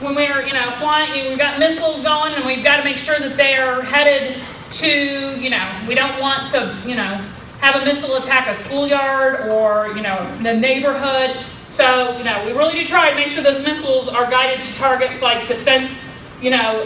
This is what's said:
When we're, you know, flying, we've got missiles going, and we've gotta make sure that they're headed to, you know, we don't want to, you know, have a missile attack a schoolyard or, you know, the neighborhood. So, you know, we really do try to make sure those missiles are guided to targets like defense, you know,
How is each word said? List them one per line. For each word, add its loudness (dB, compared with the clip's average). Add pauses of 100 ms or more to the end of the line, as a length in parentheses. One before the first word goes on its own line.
When -2
we're, 0
you -4
know, -2
flying, 0
we've -2
got 0
missiles 0
going, 0
and -2
we've -2
gotta 4
make -4
sure 0
that -4
they're 2
headed 2 (380)
to, 0
you -4
know, -4
we -2
don't 0
want -2
to, -2
you -4
know, -4 (480)
have 4
a -2
missile 0
attack 0
a -6
schoolyard 0
or, 2
you -6
know, -2 (240)
the 2
neighborhood. 2 (480)
So, 4
you -6
know, -2
we -4
really 2
do 0
try 6
to 0
make -2
sure -4
those 2
missiles 0
are 0
guided 2
to -12
targets 0
like 0
defense, 2 (560)
you 2
know, 0